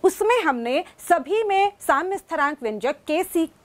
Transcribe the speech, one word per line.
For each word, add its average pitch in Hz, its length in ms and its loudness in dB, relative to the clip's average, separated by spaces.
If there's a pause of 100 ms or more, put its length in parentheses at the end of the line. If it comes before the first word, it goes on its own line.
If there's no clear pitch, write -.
उसमें 427 380 2
हमने 262 420 -2 (260)
सभी 349 340 2
में 392 360 2
साम्य 339 380 0
स्थिरांक 302 460 -4
व्यंजक 220 320 -4 (120)
के 311 160 0
सी 330 280 -2 (140)